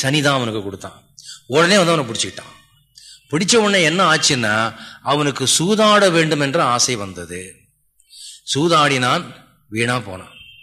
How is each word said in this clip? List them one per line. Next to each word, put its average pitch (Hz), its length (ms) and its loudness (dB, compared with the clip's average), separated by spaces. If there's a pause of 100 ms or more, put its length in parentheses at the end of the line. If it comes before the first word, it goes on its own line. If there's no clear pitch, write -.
சனிதான் 139 320 0
அவனுக்கு 110 300 -4
கொடுத்தான். 95 400 -14 (440)
உடனே 170 300 2
வந்து 170 140 4
அவனை 143 200 -2
பிடிச்சுக்கிட்டான். - 440 -10 (760)
பிடிச்ச 180 240 0
உடனே 202 280 4
என்ன 160 320 2
ஆச்சுன்னா, 113 600 -2 (260)
அவனுக்கு 135 460 -2 (120)
சூதாட 208 520 4
வேண்டும் 160 280 2
என்ற 147 240 0
ஆசை 120 320 0
வந்தது. 90 600 -12 (1000)
சூதாடினான், 147 680 2 (460)
வீணா 117 300 -2
போனான். 92 320 -14 (320)